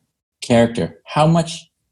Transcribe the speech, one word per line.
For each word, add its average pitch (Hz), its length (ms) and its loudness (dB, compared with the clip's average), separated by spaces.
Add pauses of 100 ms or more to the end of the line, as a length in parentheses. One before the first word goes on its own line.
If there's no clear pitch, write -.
(420)
character. 117 640 0
How 151 200 0
much 165 440 -2 (220)